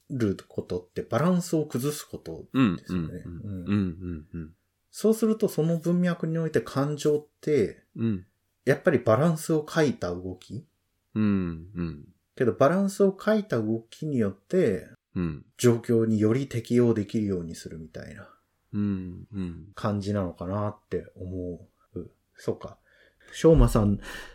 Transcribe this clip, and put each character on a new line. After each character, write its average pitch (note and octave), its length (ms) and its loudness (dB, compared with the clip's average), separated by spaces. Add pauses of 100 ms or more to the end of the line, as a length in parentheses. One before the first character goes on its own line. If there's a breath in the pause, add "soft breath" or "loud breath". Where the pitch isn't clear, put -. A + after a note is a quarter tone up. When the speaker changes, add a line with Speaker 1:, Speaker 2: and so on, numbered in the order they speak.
(100)
Speaker 1:
る A2 260 0 (120)
こ - 140 -8
と F2+ 180 -6
っ - 80 -18
て - 140 -8
バ - 160 -2
ラ E3 120 2
ン F3+ 120 2
ス - 140 -2
を D#3 80 0
崩 C#3+ 280 -4
す - 120 -12
こ - 140 -14
と - 340 -12
で A#2 340 0
す F2 80 -8
よ F2+ 80 -2
ね。 E2 220 -10
Speaker 2:
う - 40 -14
ん F2 60 -12
う E2+ 40 -14
ん - 60 -14
う G2+ 40 -10
ん。 F#2+ 160 -10
Speaker 1:
う - 0 -
ん。 - 0 -
Speaker 2:
う F#2 60 -4
ん - 20 -2
う G#2 40 4
ん F2 580 -4
う E2+ 40 -10
ん。 D#2+ 160 -14 (360)
Speaker 1:
そ - 200 0
う A3 40 4
す A3 100 -2
る A3 140 2
と G3 100 0
そ D#3+ 140 -2
の E3 160 0
文 F3 220 0
脈 E3+ 260 -2
に D#3+ 120 -2
お D#3+ 80 -2
い D#3 60 -6
て - 80 2
感 D3 360 -2
情 D3 200 2
っ D3 100 -6 (140)
て、 C3+ 440 0 (120)
Speaker 2:
う A2+ 80 -4
ん。 G2+ 220 -2 (400)
Speaker 1:
や C#3 80 4
っ - 60 -4
ぱ F#3 100 2
り C#3 80 6
バ A2 180 4
ラ D3+ 140 4
ン D#3+ 80 0
ス - 160 -2
を D3+ 80 2
欠 D3+ 260 2
い A2+ 60 2
た F2+ 160 -6
動 F#2 260 -8
き？ - 300 -14 (480)
Speaker 2:
う G#2+ 60 0
ん F2+ 540 0
う F2 80 -4
ん。 D#2 220 -6 (320)
Speaker 1:
け C3 80 0
ど A2+ 80 4
バ C#3 160 4
ラ F3+ 120 2
ン G3 100 0
ス G3+ 120 0
を G3 100 6
欠 G#3+ 280 0
い G3+ 40 -4
た C3 160 -2
動 A2+ 300 -2
き - 160 -10
に C#3+ 120 0
よ G#2 120 2
っ - 20 -4
て、 D3+ 560 0 (280)
Speaker 2:
う F#2+ 40 0
ん。 D#2+ 240 -2 (140)
Speaker 1:
状 A#2 180 6
況 A2+ 300 2
に A2 140 2
よ G#2+ 120 6
り C#3 140 -2
適 A#2+ 340 0
応 A#2 140 6
で G#2 100 0
き A2+ 140 -4
る G#2+ 80 0
よ F#2+ 140 -2
う E2+ 40 -6
に E2 120 -10
す - 120 -14
る D#2+ 100 -14
み D#2+ 100 -14
た C#2+ 200 -14
い D2+ 60 -14
な - 140 -18 (440)
Speaker 2:
う G#2 60 -4
ん F#2 560 -4
う G2 60 -6
ん。 E2+ 340 -8
Speaker 1:
感 G#2 260 -2
じ G2+ 140 -2
な G2+ 80 0
の F2 100 -4
か F2 140 -12
な G#2 220 -2
っ G#2 100 -10 (100)
て F2 180 -6 (100)
思 F#2 500 -10 (280)
う。 F2 160 -12 (260)
そ - 160 -6
う - 40 -10
か。 - 220 -16 (540 soft breath)
し - 120 0
ょ E3 80 10
う D#3 40 8
ま A#2+ 120 8
さ A#2 120 2
ん、 G2+ 180 2 (360 loud breath)